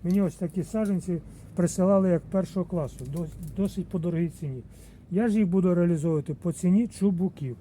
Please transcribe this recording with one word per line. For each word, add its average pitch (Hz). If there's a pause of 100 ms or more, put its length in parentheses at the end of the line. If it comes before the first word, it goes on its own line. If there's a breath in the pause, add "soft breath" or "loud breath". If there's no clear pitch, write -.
мені 185
ось 180
такі 180
саджанці 185 (340 loud breath)
присилали 190
як 165
першого 185
класу, 147
дос-, 156
досить 190
по 185
дорогій 165
ціні. 131 (480 loud breath)
Я 214
ж 208
їх 214
буду 180
реалізовувати 165
по 170
ціні 190
чубуків. 180